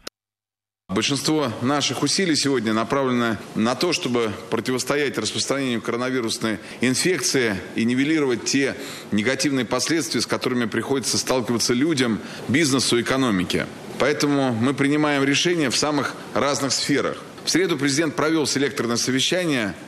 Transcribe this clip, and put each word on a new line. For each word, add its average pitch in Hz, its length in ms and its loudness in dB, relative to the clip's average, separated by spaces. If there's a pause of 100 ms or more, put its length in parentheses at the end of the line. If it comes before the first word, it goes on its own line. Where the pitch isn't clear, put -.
(880)
Большинство 131 600 0 (100)
наших 135 400 0
усилий 156 340 2
сегодня 123 380 2
направлено 120 640 2 (160)
на 117 220 2
то, 170 180 0
чтобы 120 380 0 (180)
противостоять 127 680 0
распространению 120 600 -2
коронавирусной 117 800 -2 (240)
инфекции 127 760 2 (200)
и 113 100 0
нивелировать 135 600 0
те 131 300 0 (360)
негативные 127 540 0
последствия, 123 560 0
с - 40 -2
которыми 123 400 0
приходится 110 540 -2
сталкиваться 123 560 0
людям, 127 440 2 (280)
бизнесу, 127 520 2
экономике. 107 680 0 (320)
Поэтому 143 540 2
мы 120 200 2
принимаем 143 500 2
решения 143 460 2
в - 80 0
самых 143 380 0 (180)
разных 131 400 0
сферах. 98 440 0 (280)
В - 40 -2
среду 165 280 2
президент 143 380 0
провел 156 320 2
селекторное 120 480 0
совещание 131 800 0 (120)